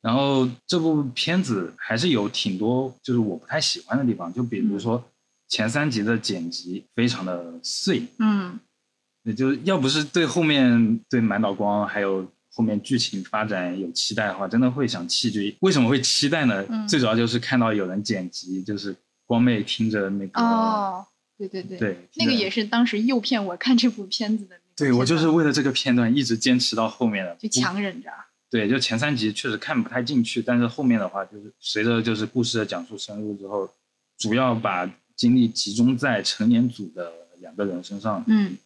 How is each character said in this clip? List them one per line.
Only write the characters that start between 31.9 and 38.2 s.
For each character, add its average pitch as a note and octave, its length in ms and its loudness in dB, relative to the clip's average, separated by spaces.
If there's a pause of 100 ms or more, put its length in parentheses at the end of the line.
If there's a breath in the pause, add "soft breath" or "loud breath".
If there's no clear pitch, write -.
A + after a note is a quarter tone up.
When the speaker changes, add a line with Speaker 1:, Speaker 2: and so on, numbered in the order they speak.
Speaker 1:
就 A2+ 140 0
是 G#2+ 100 -2
故 A#2 200 -2
事 A2+ 140 -2
的 A2 60 0
讲 F2 220 -8
述 G#2+ 100 -16
深 G#2 240 -12
入 G#2+ 160 -6
之 G2 120 -14
后， G2 200 -4 (480)
主 G#2+ 160 -2
要 B2 220 2
把 F#2+ 340 -2 (280)
精 B2 180 4
力 A#2+ 140 6
集 G#2 260 -4
中 A#2+ 220 4
在 A#2+ 260 0
成 G#2+ 260 0
年 A#2+ 200 4
组 G#2+ 260 -8
的 F2 160 -8 (300)
两 F2 160 -20
个 G2+ 80 -4
人 F2+ 180 -6
身 G2+ 160 -12
上， G2+ 280 -4